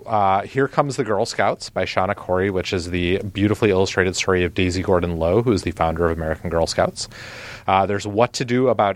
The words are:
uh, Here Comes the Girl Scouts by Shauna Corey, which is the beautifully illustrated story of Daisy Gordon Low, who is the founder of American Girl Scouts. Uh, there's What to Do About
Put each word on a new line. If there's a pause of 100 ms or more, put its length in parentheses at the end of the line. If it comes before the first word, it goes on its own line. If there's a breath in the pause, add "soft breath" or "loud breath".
uh,
Here
Comes
the
Girl
Scouts
by
Shauna
Corey,
which
is
the
beautifully
illustrated
story
of
Daisy
Gordon
Low,
who
is
the
founder
of
American
Girl
Scouts. (580 loud breath)
Uh,
there's
What
to
Do
About